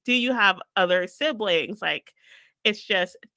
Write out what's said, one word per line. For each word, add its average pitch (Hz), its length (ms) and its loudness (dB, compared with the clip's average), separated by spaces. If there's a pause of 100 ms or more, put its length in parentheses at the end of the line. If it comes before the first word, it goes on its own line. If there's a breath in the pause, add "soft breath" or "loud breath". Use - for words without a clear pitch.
do 247 100 0
you 254 200 0
have 202 260 2 (160)
other 180 320 2
siblings?" 208 760 -2
Like, 156 320 -6 (500 soft breath)
it's 214 200 -2
just, 185 340 -2 (200)